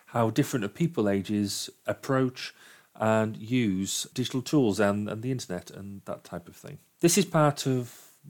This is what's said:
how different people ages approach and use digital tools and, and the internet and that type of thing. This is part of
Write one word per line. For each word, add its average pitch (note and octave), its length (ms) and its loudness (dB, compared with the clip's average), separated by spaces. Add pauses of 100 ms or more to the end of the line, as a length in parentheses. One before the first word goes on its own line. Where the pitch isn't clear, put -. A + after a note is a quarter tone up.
how A2+ 240 0
different A2+ 460 0
people D#3+ 320 0
ages G2+ 600 -2 (160)
approach C3 680 -2 (400)
and A2 420 2
use G#2+ 800 0
digital B2+ 260 -4
tools A#2 380 2
and, G#2 300 2
and A2 140 -6
the B2+ 100 -4
internet F#2 360 -8
and G2 360 -14
that - 180 -10
type - 240 -12
of - 80 -20
thing. - 240 -18 (220)
This E3+ 180 6
is F#3 60 6
part D3+ 420 4
of B2+ 260 0 (380)